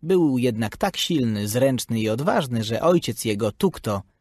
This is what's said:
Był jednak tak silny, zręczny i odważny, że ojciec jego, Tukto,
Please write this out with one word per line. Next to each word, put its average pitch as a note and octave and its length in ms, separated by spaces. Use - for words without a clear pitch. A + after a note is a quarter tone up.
Był D#3+ 360
jednak A2+ 380
tak G3 200
silny, A2+ 520
zręczny A#2+ 520
i G#2+ 80
odważny, B2+ 560
że A2 180
ojciec E3+ 420
jego, G#2+ 280
Tukto, G#2+ 500